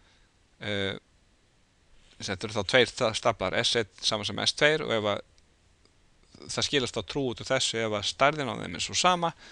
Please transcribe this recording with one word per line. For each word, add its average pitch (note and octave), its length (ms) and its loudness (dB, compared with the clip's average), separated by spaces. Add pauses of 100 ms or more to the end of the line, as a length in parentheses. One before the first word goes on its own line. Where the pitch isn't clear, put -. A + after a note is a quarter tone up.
(600)
Eh, G2+ 360 -4 (1200)
þetta G#2+ 300 -6
eru G#2+ 80 -4
þá G#2 60 0 (100)
tveir B2 180 6
sta-, A2 260 0
staflar, G2 440 0
S A#2+ 180 2
einn - 220 -6
saman G#2 260 -2
sem G#2+ 180 -4
S - 120 0
tveir D3+ 280 4
og A2+ 80 -2
ef G#2+ 200 0
að - 120 -6 (1200)
það - 180 -2
skilast C3 300 0
þá A2 80 -2
trú C#3 260 -4
út - 120 -10
úr - 60 -12
þessu C3 320 2
ef A2 160 0
að G#2 120 -2
stærðin C#3+ 400 2
á G#2+ 100 -4
þeim F2+ 180 -8
er - 60 -4
sú - 140 -6
sama F3 360 4 (180)